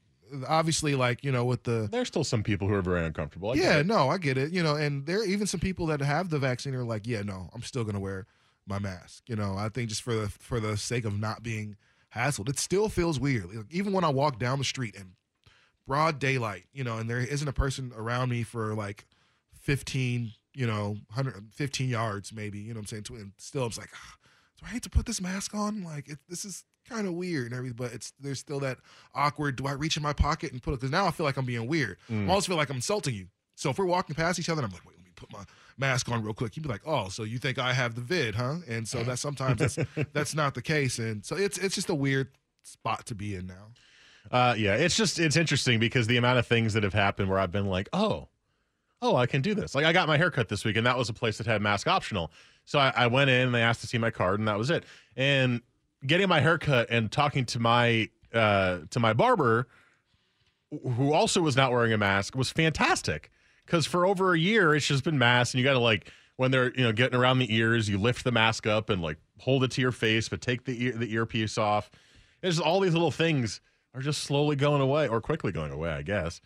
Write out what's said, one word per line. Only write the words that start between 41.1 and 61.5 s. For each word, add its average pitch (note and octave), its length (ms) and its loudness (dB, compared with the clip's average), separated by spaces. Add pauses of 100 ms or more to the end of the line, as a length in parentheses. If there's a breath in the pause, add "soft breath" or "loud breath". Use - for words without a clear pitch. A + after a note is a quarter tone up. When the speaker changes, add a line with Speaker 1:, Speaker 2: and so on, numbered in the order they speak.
Speaker 1:
so D#3 120 -8
it's, G3 220 -2
it's F#3 160 -2
just G3+ 160 -4
a F3+ 40 0
weird C3+ 340 0 (340)
spot - 440 -6
to B2 80 -10
be G2+ 200 -6
in F#2 120 -8
now. G2 260 -18 (580 loud breath)
Speaker 2:
Uh, B2 280 4
yeah, G2+ 160 4
it's D#3+ 220 2
just, G#3 220 0
it's D#3 180 2
interesting C#3 440 2
because A#2 260 2
the B2 100 2
amount B2 220 4
of A2+ 80 2
things A2+ 280 2
that A2 80 2
have G2 120 0
happened G2+ 360 2
where F#2+ 80 2
I've F#2 140 0
been G2+ 140 -2
like, F#2+ 260 -2
"Oh, E3+ 360 -2 (720)
oh, A#3 160 2
I B2 100 4
can C3+ 160 -2
do G#3 120 0
this." - 200 -4
Like, C#3+ 100 2
I E3 80 6
got E3+ 160 4
my D#3 80 4
haircut D#3 320 2
this - 160 -4
week, G#2+ 120 0
and A2+ 100 2
that B2 120 4
was B2 100 0
a A2+ 60 -6
place A2+ 240 -2
that - 80 -8
had G#2+ 160 0
mask G#2 240 0
optional. G#2+ 460 0 (320 soft breath)
So - 140 -2
I, C3+ 180 6
I B2 100 4
went C3+ 240 4
in, B2+ 160 4
and B2 80 0
they A#2 80 2
asked A#2 200 2
to - 40 -8
see A#2 120 -2
my A2+ 120 0
card, G2 300 0
and A2 80 0
that G#2 100 0
was A#2+ 120 0
it. F3 140 0 (320 loud breath)
And C3 460 2 (440)
getting F#3 240 4
my D#3+ 100 4
haircut C#3+ 500 2
and A2+ 220 0
talking C#3+ 320 0
to A#2 160 -6
my, A#2 480 4 (240)
uh, G2 480 4 (100)
to - 100 -4
my A2+ 120 4
barber, C3 560 4 (1040 soft breath)
wh-, D3 200 -8
who C#3 200 2
also G3 300 4
was C#3+ 140 2